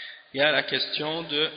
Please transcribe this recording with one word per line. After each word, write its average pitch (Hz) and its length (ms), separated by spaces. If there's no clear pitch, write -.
il 135 40
y 135 40
a 151 100
la 139 120
question 151 600
de 151 340